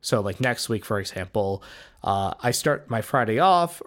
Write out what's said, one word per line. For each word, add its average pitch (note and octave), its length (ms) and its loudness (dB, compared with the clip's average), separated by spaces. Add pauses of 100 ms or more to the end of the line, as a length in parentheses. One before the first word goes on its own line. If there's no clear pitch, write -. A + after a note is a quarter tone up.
So, A2+ 200 0
like, G2 200 -4
next B2 280 -2
week, A2 140 -2
for G#2 160 -2
example, G2 640 -4 (400)
uh, G2 380 0
I B2 100 2
start - 380 0
my A2+ 120 -2
Friday A2+ 360 0
off, F3 500 4